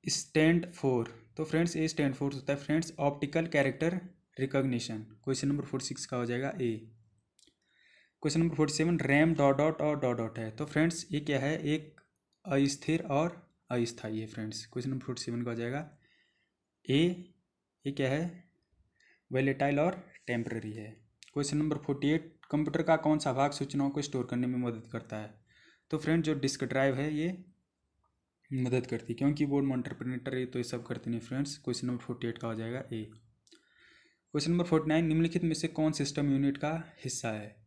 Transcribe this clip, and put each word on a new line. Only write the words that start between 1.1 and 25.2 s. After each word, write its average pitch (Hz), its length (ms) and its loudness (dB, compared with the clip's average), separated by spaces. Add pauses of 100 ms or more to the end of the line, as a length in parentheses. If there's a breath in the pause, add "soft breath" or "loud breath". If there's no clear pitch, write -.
तो 156 80 -4
फ्रेंड्स 160 320 0
ये 160 120 0
स्टैंड 143 260 0
फॉर 139 200 -2
होता 139 180 -4
है 143 60 0
फ्रेंड्स 160 420 -2
ऑप्टिकल 143 480 0
कैरेक्टर 156 520 2 (400)
रिकॉग्निशन। 131 640 0 (220)
क्वेश्चन 135 240 -2
नंबर 143 160 -2
फ़ोर्टी 131 220 -6
सिक्स - 200 -8
का 131 100 -4
हो 120 100 0
जाएगा 123 340 -2
ए। 117 140 0 (1500 soft breath)
क्वेश्चन 151 180 2
नंबर 165 160 4
फ़ोर्टी 151 180 2
सेवन, 165 260 2
रैम 147 340 6
डॉट 139 240 6
डॉट 156 240 4
और 147 180 2
डॉट 123 180 2
डॉट 113 200 -4
है, 110 120 -4
तो 147 160 -8
फ्रेंड्स 160 460 2
ये 151 100 -2
क्या 143 180 0
है 147 160 0 (120)
एक 151 320 -4 (440)
अस्थिर 143 580 2
और 160 400 0 (280)
अस्थायी 117 500 -2
है 113 80 -8
फ्रेंड्स। 107 380 -8
क्वेश्चन 127 240 -6
नंबर 135 140 -6
फ़ोर्टी 123 180 -8
सेवन 120 200 -4
का 117 80 -4
हो 113 60 -4
जाएगा 131 340 -6 (1000 soft breath)
ए, 135 100 4 (840)
ये 139 80 -4
क्या 135 180 0
है 165 340 -2 (840 soft breath)
volatile 139 480 2
और 175 180 2 (300)
टेम्परेरी 113 460 -4
है। 107 140 -12 (480)
क्वेश्चन 143 220 -2
नंबर 151 220 2
फ़ोर्टी 139 320 0
एट, 160 220 0 (180)
कंप्यूटर 151 320 0
का 160 160 6
कौन 156 200 2
सा 143 140 0
भाग 135 200 2
सूचनाओं 139 380 0
को 143 120 -4
स्टोर 127 240 -2
करने 123 200 -2
में 123 140 -2
मदद 117 320 -4
करता 113 240 -8
है? 107 180 -10 (560 soft breath)